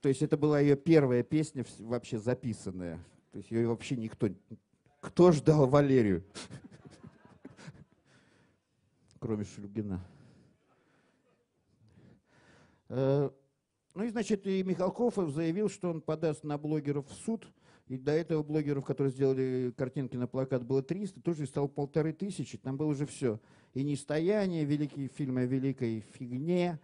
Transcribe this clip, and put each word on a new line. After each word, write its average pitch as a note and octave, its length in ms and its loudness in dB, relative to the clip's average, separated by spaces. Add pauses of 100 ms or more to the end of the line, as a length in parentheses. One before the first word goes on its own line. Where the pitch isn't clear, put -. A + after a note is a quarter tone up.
то D3 80 2
есть C3+ 140 2
это D3+ 140 2
была D3 240 4
ее C#3+ 160 6
первая C#3 460 6
песня D3 420 -2
вс-, - 180 -16
вообще A#2 360 -4
записанная. G2+ 800 -4 (340)
То G2 60 -12
есть G2+ 120 -14
ее A#2 200 0
вообще A#2 260 -4
никто, A2 320 -4 (720)
кто F3 320 6
ждал D3+ 340 6
Валерию? B2+ 560 6 (120)
<laughs> - 2750 -20
Кроме G#2+ 260 -4
Шульгина. G2+ 600 -8 (2750)
Э, C3+ 400 2 (640)
ну F#3+ 100 -4
и, A#3+ 40 -4
значит, G#3+ 380 -2
и F#3+ 160 0
Михалков F#3 540 0
заявил, E3+ 540 0
что F3+ 200 -6
он D#3+ 120 -6
подаст D#3 420 -2
на D3 140 -4
блогеров D3 500 -2
в - 60 -16
суд. - 360 -6 (380)
И B2+ 80 -8
до C3 160 -2
этого D#3+ 300 0
блогеров, D3 420 -2
которые C#3 260 0
сделали C3 640 0
картинки B2+ 400 -6
на B2 120 -2
плакат, C3 360 -2
было C3+ 200 0
триста, F#3+ 400 -6
тоже D#3 240 -2
стало C#3+ 220 -2
полторы D3 440 -2
тысячи. E3+ 460 -8
Там C3+ 180 -6
было D3+ 120 0
уже C#3+ 180 -2
все. A#2 340 -2 (320)
И C3 100 -4
«Нестояние», E3 840 -2
великий C#3+ 420 -2
фильм B2+ 300 -4
о B2+ 60 2
великой B2 680 -2
фигне. D#3 720 -2